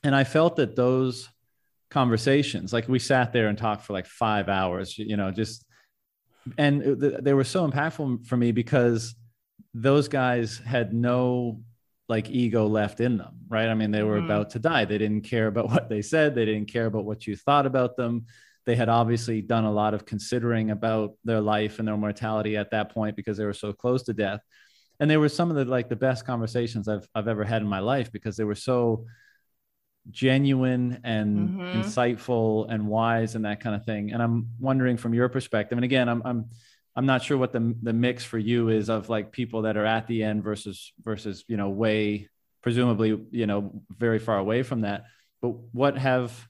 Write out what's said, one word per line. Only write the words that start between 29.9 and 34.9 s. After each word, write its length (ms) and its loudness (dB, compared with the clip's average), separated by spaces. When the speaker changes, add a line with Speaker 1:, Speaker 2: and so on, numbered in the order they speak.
Speaker 1:
genuine 920 2
and 460 0
Speaker 2:
Mm-hmm. 300 -4
Speaker 1:
insightful 920 0
and 140 -2
wise 480 0
and 100 -4
that 160 -4
kind 160 -4
of 80 -8
thing. 280 -6
And 100 -2
I'm 260 0
wondering 380 2